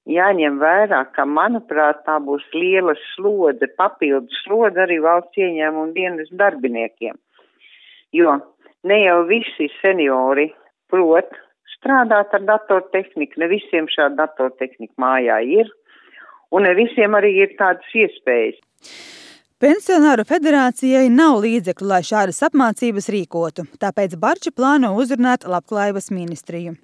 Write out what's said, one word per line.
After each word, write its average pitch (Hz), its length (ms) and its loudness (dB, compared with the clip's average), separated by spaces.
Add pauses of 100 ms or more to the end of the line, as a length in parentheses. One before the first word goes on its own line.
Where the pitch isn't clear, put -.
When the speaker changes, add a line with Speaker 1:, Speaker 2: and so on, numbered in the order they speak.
Speaker 1:
Jāņem 165 480 2
vērā, 170 460 2 (100)
ka, 139 160 -2
manuprāt, 156 760 0
tā 156 80 0 (100)
būs 143 160 -4 (160)
liela 180 380 0 (160)
slodze, 185 560 0 (100)
papildus 139 680 -2
slodze 202 340 0
arī 175 220 0
valsts 175 340 0
ieņēmuma 160 560 -2
dienas 175 400 -6
darbiniekiem. 123 880 -4 (920)
Jo 156 280 2 (440)
ne 196 200 2
jau 175 160 4 (100)
visi 208 480 -4
seniori 143 720 0 (400)
prot 175 400 2 (460)
strādāt 226 580 0
ar 196 160 -2
datortehniku, 190 880 -2
ne 165 160 -2
visiem 180 400 -2
šāda 143 320 0
datortehnika 131 720 -8
mājā 127 400 0 (240)
ir, 220 80 -4 (800)
un 190 160 2
ne 180 80 4
visiem 214 400 2
arī 208 220 2 (100)
ir 196 160 -4
tādas 180 320 -2
iespējas. 123 640 -2 (1040)
Speaker 2:
Pensionāru 294 640 4
federācijai 262 880 2
nav 262 320 4
līdzekļu, 196 480 -4
lai 180 80 2
šādas 196 400 -2
apmācības 233 720 0
rīkotu, 170 640 -6
tāpēc 190 400 -4
Barča 277 320 -2
plāno 262 480 0
uzrunāt 247 480 0
Labklājības 202 640 -4
ministriju. 170 760 -10